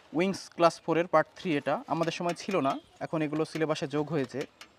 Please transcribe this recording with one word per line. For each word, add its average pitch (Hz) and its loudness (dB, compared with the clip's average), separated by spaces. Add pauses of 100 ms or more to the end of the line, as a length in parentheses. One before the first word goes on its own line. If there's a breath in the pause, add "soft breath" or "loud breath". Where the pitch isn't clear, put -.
(140)
উইংস 175 0
ক্লাস - 4
ফোরের 165 0
পার্ট 156 4
থ্রি 160 -2
এটা, 143 -2
আমাদের 160 0
সময় 131 -2
ছিল 190 -2
না, 139 0 (200)
এখন - -2
এগুলো 151 0
সিলেবাসে 156 -2
যোগ 147 -2
হয়েছে। 139 -2 (320)